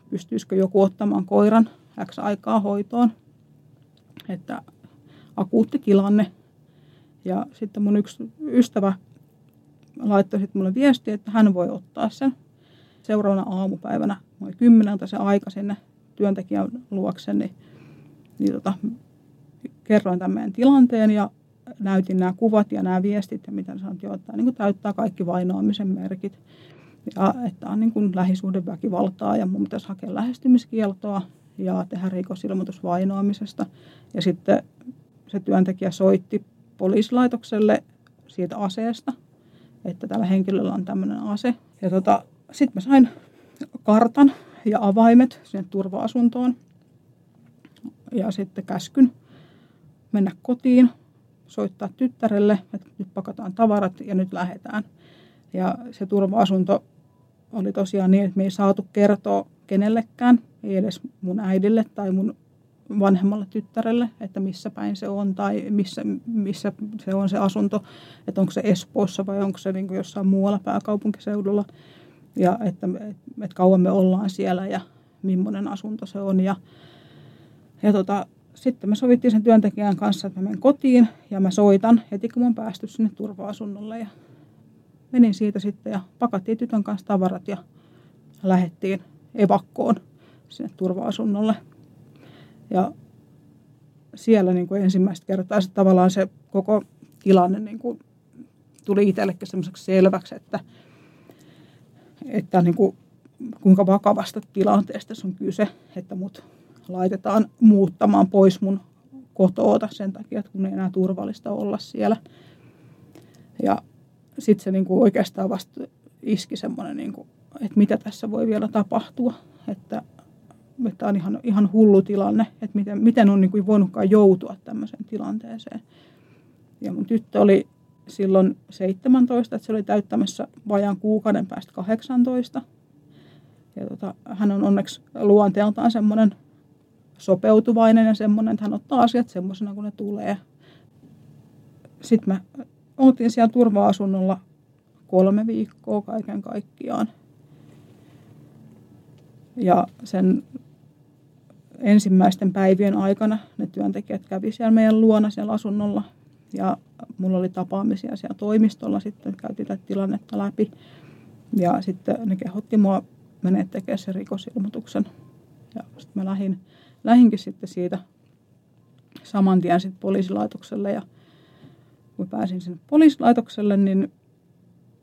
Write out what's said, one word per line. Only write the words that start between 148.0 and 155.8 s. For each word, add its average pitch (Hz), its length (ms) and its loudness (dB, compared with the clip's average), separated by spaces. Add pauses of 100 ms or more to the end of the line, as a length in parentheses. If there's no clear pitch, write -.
Ja 185 320 2 (160)
sen 190 400 0 (1400)
ensimmäisten 196 720 4
päivien 196 440 2
aikana 202 400 0 (200)
ne 208 100 -4
työntekijät 202 580 -6
kävi 196 260 -6
siellä 220 200 0
meidän 220 300 6
luona 214 280 4
siellä 208 240 -6
asunnolla. 208 500 -4 (500)